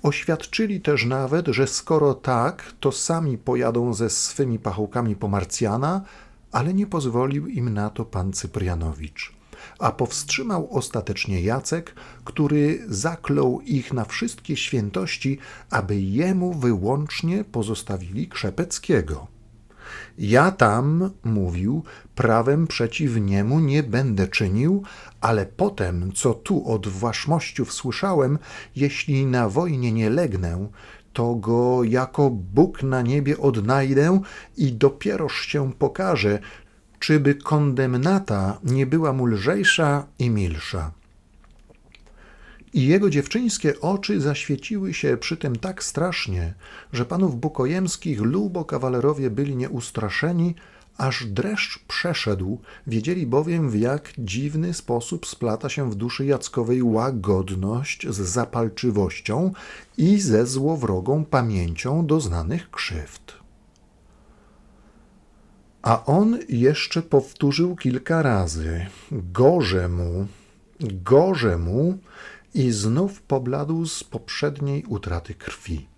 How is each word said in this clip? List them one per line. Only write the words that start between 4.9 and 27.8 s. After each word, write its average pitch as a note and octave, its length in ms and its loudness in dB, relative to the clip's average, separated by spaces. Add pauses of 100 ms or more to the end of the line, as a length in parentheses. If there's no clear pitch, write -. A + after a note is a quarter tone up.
po G#2 120 -4
Marcjana, A2 760 0 (500)
ale D#3 220 0
nie G3+ 140 0
pozwolił C#3 600 -2
im B2 260 -4
na G#2 160 -2
to A2 160 -6
pan F#2+ 280 -4
Cyprianowicz. E2 1040 -6 (400)
A - 120 2
powstrzymał F#3 800 -4
ostatecznie G2+ 680 -2
Jacek, C3+ 540 -2 (280)
który D3+ 640 0
zaklął C#3 760 0
ich C#3 320 -2
na A#2+ 120 -2
wszystkie - 500 -6
świętości, C3+ 840 -2 (320)
aby G2+ 320 0
jemu F3+ 520 0
wyłącznie C#3+ 920 0
pozostawili G#2 840 -6
Krzepeckiego. F#2+ 1000 -2 (880)
„Ja B2+ 340 4
tam”, D3 580 4 (140)
mówił, G#2 600 0 (320)
„prawem A#2+ 520 4
przeciw B2 480 -2
niemu G#2 440 2
nie D3+ 240 4
będę A2 440 2
czynił, A#2+ 560 2 (380)
ale A#2 240 2
potem, F#2+ 680 -2
co A#2+ 180 2
tu - 380 -2
od G#2 160 -2
waszmościów A#2 840 -2
słyszałem, D3 680 0 (360)